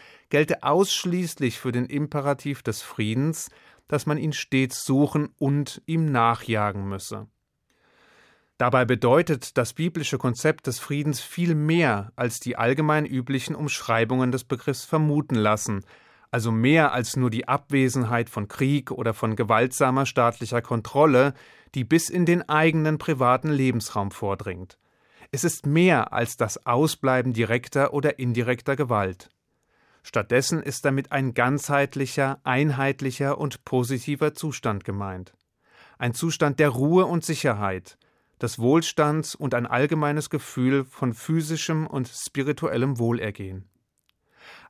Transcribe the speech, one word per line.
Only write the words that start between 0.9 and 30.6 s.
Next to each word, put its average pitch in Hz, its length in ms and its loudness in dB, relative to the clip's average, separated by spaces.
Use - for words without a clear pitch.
für 127 120 -4
den 123 140 -2
Imperativ 143 800 -4
des - 180 -6
Friedens, 127 680 -2
dass 147 200 -2
man 151 100 0
ihn 147 160 -2
stets - 500 -2
suchen 143 540 2
und 143 480 -2
ihm 160 260 0
nachjagen 107 800 0
müsse. 107 380 -10
Dabei 123 260 4
bedeutet 127 760 2
das 120 140 -2
biblische 160 440 -4
Konzept 135 480 0
des 123 140 -4
Friedens 147 420 -2
viel 175 320 -2
mehr, 151 640 2
als 123 240 -2
die - 160 -6
allgemein 151 500 2
üblichen 131 500 -4
Umschreibungen 127 760 0
des 127 120 -2
Begriffs - 420 -4
vermuten 151 500 0
lassen, 107 500 2
also 117 200 0
mehr 139 420 4
als 123 220 -4
nur 127 140 2
die 110 180 -4
Abwesenheit 127 800 0
von 104 180 -6
Krieg 139 420 0
oder 110 240 -4
von 110 220 -2
gewaltsamer 127 720 2
staatlicher 120 560 0
Kontrolle, 135 720 4
die 127 80 -2
bis 160 260 2
in 175 160 2
den 175 240 2
eigenen 156 480 2
privaten 131 540 2
Lebensraum 117 580 0
vordringt. 95 680 -6
Es 135 120 -4
ist 160 240 -2
mehr 160 440 4
als - 260 -2
das - 280 -4
Ausbleiben 127 680 2
direkter 120 600 0
oder 143 240 0
indirekter 123 580 -2
Gewalt. 107 540 -2
Stattdessen 127 600 0